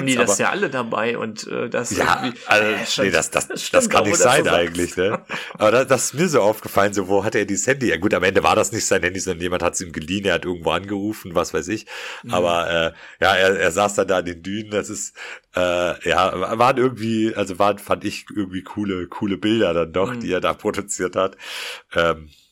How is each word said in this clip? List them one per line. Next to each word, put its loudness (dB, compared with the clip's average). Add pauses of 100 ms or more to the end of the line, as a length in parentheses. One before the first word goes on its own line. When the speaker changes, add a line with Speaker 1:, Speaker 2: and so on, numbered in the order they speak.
Speaker 1:
seins? -4
Speaker 2:
die 0
das 2
Speaker 1:
Aber 0
Speaker 2:
ja 2
alle -2
dabei -4
und, -8
äh, -4
das -4
Speaker 1:
Ja, 0
Speaker 2:
irgendwie, -8
Speaker 1:
also, 4
Speaker 2:
äh, -2
schon, 0
Speaker 1:
nee, 2
das, 2
das, -2
Speaker 2:
das -
Speaker 1:
das -8
Speaker 2:
stimmt, 4
Speaker 1:
kann 4
Speaker 2:
aber 2
Speaker 1:
nicht 2
Speaker 2:
das 6
Speaker 1:
sein 4
Speaker 2:
so 2
Speaker 1:
eigentlich, 0
Speaker 2:
sagst. -6
Speaker 1:
ne? 0 (320)
Aber 4
da, 4
das 2
ist -6
mir 0
so 4
aufgefallen, 2
so, -2
wo 4
hat -2
er 2
dieses -2
Handy? 0
Ja 2
gut, 0
am 2
Ende 4
war 4
das 2
nicht -2
sein 2
Handy, -2
sondern -6
jemand -2
hat's -2
ihm -12
geliehen, -4
er 2
hat -4
irgendwo -4
angerufen, -4
was 0
weiß -4
ich. -6 (340)
Speaker 2:
Mhm. -6
Speaker 1:
Aber, 2
äh, 0 (260)
ja, 4
er, 4
er 2
saß 0
dann 0
da 2
in -2
den -8
Dünen, -8
das -4
ist, -10 (400)
äh, 0
ja, 0
waren 4
irgendwie, 0
also -4
waren, 2
fand -4
ich -8
irgendwie -6
coole, -6
coole -4
Bilder 2
dann 0
doch, 0
Speaker 2:
Mhm. -8
Speaker 1:
die -6
er 0
da 0
produziert -4
hat. 0 (600)
Ähm, 0 (220)